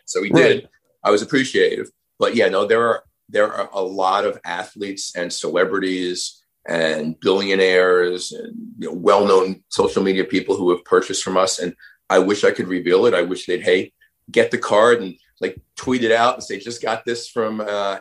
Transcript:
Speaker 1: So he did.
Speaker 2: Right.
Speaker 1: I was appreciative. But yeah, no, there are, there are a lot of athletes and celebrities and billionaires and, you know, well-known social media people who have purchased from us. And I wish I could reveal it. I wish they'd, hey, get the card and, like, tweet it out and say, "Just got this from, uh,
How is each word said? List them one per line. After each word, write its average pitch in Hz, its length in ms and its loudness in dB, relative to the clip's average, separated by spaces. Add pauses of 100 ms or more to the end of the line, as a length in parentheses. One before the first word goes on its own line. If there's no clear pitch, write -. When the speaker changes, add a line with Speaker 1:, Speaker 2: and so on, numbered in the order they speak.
Speaker 1:
So - 160 -4
he 104 80 -4
did. - 340 4
Speaker 2:
Right. - 40 -20 (360)
Speaker 1:
I 101 80 2
was 104 100 2
appreciative. 120 680 0 (280)
But 101 160 0
yeah, 107 140 4
no, 95 180 0
there 113 220 2
are, 110 160 -2 (240)
there 107 240 0
are 98 200 -6
a 98 100 -4
lot 95 420 0
of 101 200 -4
athletes 95 680 -10
and 87 180 -6
celebrities 92 1120 -4 (240)
and 80 540 -2
billionaires 92 1120 2
and, - 220 -14 (240)
you 85 100 -8
know, 78 60 -10
well-known 95 720 2
social 98 340 0
media 95 220 0
people 95 320 -2
who 90 140 0
have 87 140 0
purchased 92 380 0
from 95 140 -2
us. 92 220 0
And 90 160 -4 (360)
I 98 80 6
wish 98 260 2
I 101 80 6
could 104 160 -6
reveal 90 380 2
it. 117 80 4
I 87 80 2
wish 87 240 -4
they'd, 90 160 -4
hey, - 300 0 (380)
get 113 200 2
the 113 80 -4
card 107 440 4
and, 92 140 -10 (240)
like, - 200 -6 (140)
tweet 127 300 -4
it 110 80 2
out 117 220 4
and - 100 -14
say, 98 160 -10
"Just 117 200 -12
got 113 240 -6
this 117 240 -6
from, 110 320 -4
uh, 101 400 -4